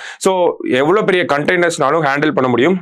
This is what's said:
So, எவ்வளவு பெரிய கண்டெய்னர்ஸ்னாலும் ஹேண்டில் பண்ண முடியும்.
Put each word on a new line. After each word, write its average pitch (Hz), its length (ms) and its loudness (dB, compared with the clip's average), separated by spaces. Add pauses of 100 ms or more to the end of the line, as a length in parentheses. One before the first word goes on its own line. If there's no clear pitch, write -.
(180)
So, 190 140 0 (400)
எவ்வளவு 160 340 2
பெரிய 185 180 2
கண்டெய்னர்ஸ்னாலும் 165 800 0
ஹேண்டில் 143 300 0
பண்ண 131 140 0
முடியும். 127 340 2